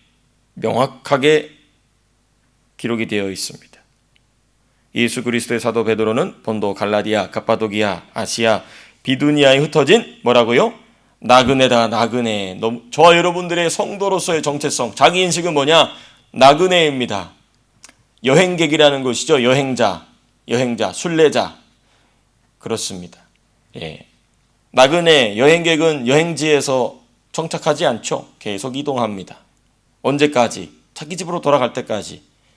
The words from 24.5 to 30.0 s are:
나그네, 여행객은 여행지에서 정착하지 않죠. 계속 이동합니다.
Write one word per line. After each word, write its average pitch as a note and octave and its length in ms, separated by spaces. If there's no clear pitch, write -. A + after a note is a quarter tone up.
나그네, C#3 640
여행객은 D#3 720
여행지에서 C#3+ 920
정착하지 D#3+ 540
않죠. B2+ 420
계속 A2+ 380
이동합니다. A#2+ 600